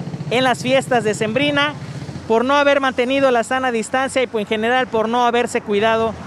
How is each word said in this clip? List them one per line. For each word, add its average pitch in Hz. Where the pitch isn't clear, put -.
en 254
las 208
fiestas 247
de 214
Sembrina, 285
por 226
no 269
haber 285
mantenido 269
la 233
sana 262
distancia 254
y, 226
pues, 214
en -
general 233
por 220
no 240
haberse 240
cuidado 220